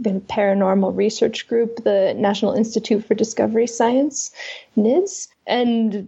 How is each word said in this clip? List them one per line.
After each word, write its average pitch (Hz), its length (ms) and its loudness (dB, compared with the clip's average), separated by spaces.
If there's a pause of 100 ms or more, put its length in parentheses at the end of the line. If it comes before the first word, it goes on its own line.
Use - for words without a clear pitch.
paranormal 196 960 0
research 214 520 0
group, 233 360 -2
the 196 320 2
National 196 380 0
Institute 220 520 0
for 208 100 2
Discovery 220 520 0
Science, 254 640 0 (460)
nids. 269 500 0 (200)
And 226 600 0